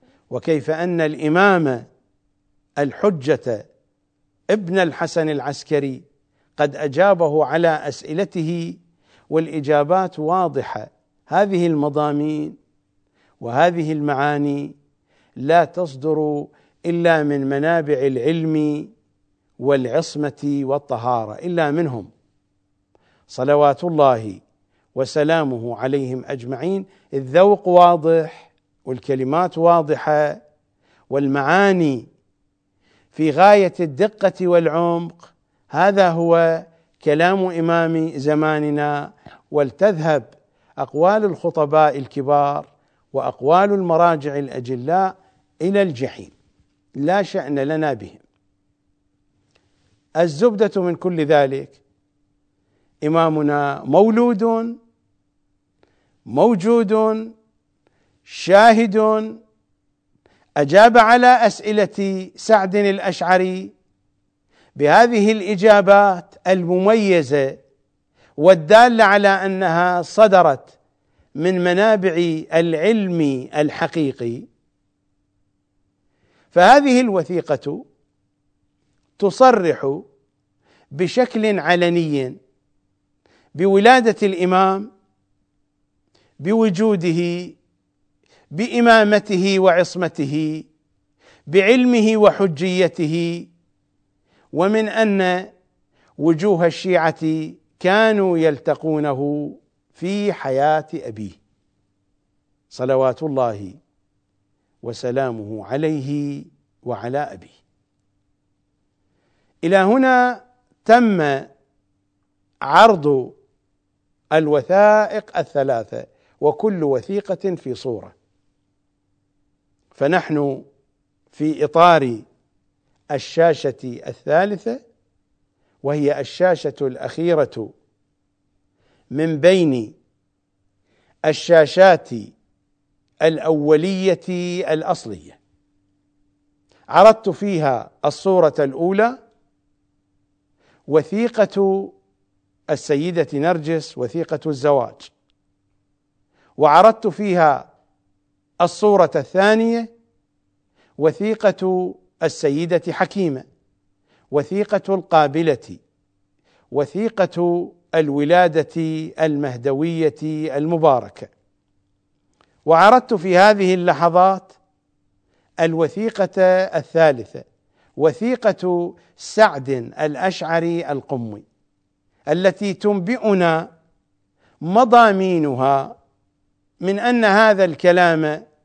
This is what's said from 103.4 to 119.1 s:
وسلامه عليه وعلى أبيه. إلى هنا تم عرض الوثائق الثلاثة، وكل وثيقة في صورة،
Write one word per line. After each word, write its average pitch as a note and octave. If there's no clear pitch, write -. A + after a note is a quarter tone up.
وسلامه A#2
عليه C#3+
وعلى A#2+
أبيه. G#2
إلى F3
هنا B3
تم F#3+
عرض D3
الوثائق G3
الثلاثة، B2
وكل D#3
وثيقة F#3
في C3
صورة، G#2